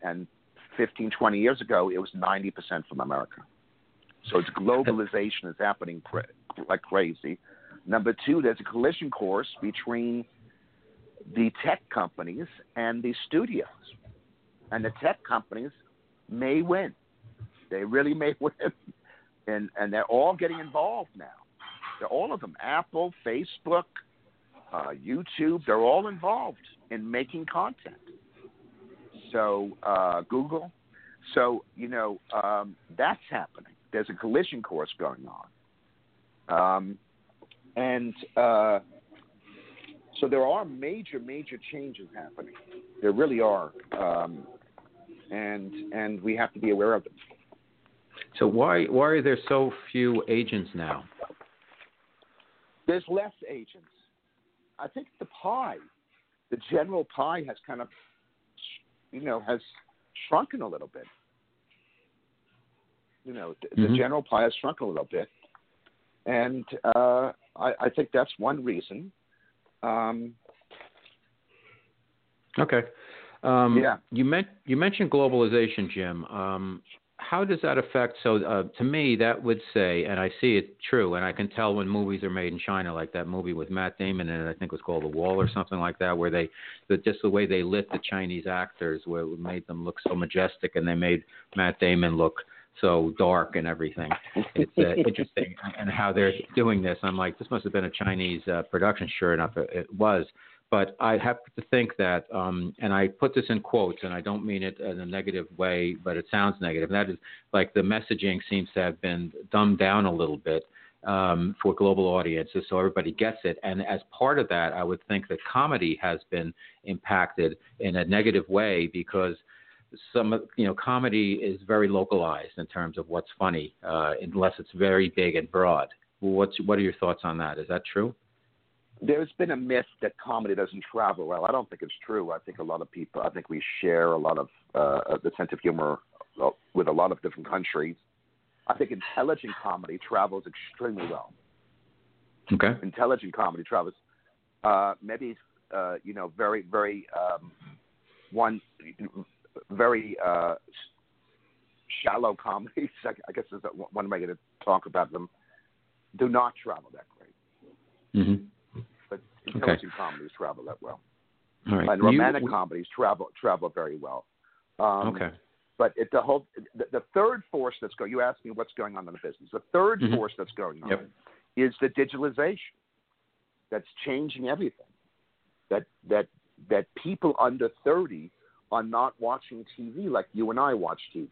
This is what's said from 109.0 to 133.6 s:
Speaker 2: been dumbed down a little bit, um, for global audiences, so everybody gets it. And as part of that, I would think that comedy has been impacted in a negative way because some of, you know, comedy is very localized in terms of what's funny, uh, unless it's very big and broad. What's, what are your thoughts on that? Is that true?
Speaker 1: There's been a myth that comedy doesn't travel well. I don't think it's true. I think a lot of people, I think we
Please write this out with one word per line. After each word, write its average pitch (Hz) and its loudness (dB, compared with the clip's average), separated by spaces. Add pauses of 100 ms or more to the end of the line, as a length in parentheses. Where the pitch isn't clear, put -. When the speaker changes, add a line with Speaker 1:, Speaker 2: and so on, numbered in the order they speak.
Speaker 2:
been 87 -4 (180)
dumbed 104 6
down 98 6
a 92 4
little 80 0
bit, 80 0 (400)
um, 92 2
for 95 4
global 98 6
audiences, 85 0
so 92 2
everybody 92 2
gets 110 -2
it. 85 -2
And 98 -2
as 98 -2 (180)
part 143 4
of 107 2
that, 85 0
I 87 -4
would 87 -2
think 98 -2
that 85 -6
comedy 123 0
has 85 -2
been 82 -4 (320)
impacted 87 0 (240)
in 92 0
a 87 2
negative 101 4
way 95 2
because 90 -2 (760)
some 110 2
of, 110 0 (120)
you 117 4
know, 95 2
comedy 110 2
is 98 -2
very 107 6
localized 92 0
in 85 -8
terms 85 -6
of 80 -8
what's 85 -4
funny, 85 -2 (100)
uh, 80 0
unless 92 2
it's - -16
very 95 4
big 90 2
and 78 -2
broad. 87 4 (300)
What's, 98 2
what 98 2
are 101 4
your 92 2
thoughts 87 0
on 82 -2
that? 76 -4
Is 76 -8
that 87 -2
true? 113 0 (880)
Speaker 1:
There's 151 2
been 175 0
a 139 0
myth 127 0 (160)
that 104 -2
comedy 113 -2
doesn't 95 -2
travel 98 0
well. 85 -2
I 104 2
don't 123 -2
think 87 -18
it's 78 -10 (120)
true. 98 -4
I 82 -6
think - -14
a 82 -8
lot 82 -6
of - -12
people, - -10
I 82 -2
think 87 -10
we 78 -6 (200)